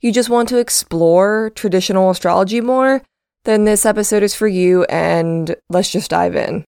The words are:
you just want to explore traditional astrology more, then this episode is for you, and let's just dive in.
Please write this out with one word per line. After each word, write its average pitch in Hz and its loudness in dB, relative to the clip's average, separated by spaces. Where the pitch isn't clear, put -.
you 240 0
just 233 0
want 240 0
to 254 -2
explore 208 0
traditional 190 0
astrology 185 0
more, 262 0
then 214 2
this 214 0
episode 214 0
is 202 -2
for 214 -2
you, 180 2
and 165 -2
let's 180 -2
just - -4
dive 175 0
in. - -4